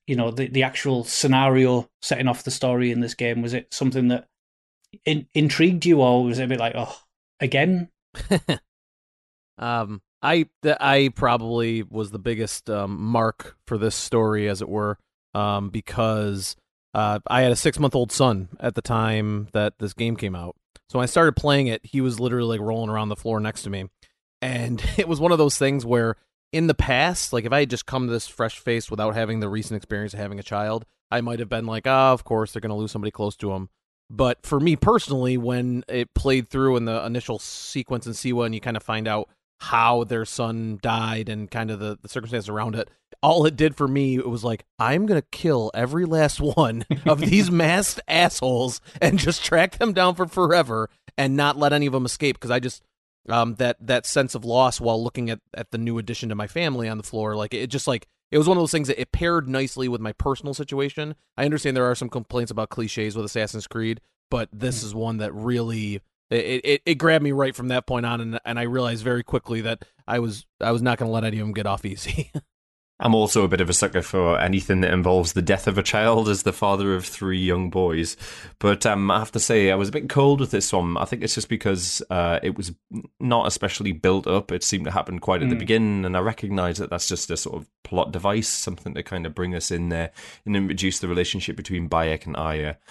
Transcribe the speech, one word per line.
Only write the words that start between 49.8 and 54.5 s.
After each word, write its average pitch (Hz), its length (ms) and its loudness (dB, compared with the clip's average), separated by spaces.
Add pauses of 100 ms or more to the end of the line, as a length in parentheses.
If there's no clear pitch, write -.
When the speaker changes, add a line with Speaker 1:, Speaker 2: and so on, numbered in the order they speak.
Speaker 2:
down 180 220 4
for 180 120 -2
forever 151 640 2 (300)
and 135 180 2
not 143 200 2
let 143 160 4
any 147 140 2
of 131 80 0
'em 127 120 0
escape," 135 320 -2
'cause 117 120 -6
I 123 100 0
just, 123 220 -8 (460)
um, 117 280 0
that, 123 280 0
that 123 220 0
sense 135 280 0
of 117 100 -10
loss 123 360 2